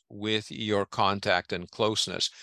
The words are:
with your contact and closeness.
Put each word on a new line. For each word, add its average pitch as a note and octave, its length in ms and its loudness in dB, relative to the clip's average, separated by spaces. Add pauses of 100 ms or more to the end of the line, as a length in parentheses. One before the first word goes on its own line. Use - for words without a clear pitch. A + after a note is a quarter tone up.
with G#2+ 420 -4
your G#2 340 0
contact G2 680 2
and F2+ 180 -6
closeness. G2+ 580 0 (140)